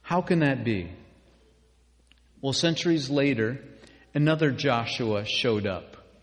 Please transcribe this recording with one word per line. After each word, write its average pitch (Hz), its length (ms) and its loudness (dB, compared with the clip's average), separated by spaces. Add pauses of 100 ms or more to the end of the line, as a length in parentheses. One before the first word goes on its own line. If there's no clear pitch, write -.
How 175 200 -2
can 175 180 0
that 135 240 2
be? 95 260 -2 (1500)
Well, 135 120 -2
centuries 160 580 0
later, 135 520 0 (520)
another 151 340 4
Joshua 117 760 -2
showed 107 420 0
up. 90 300 -8 (240)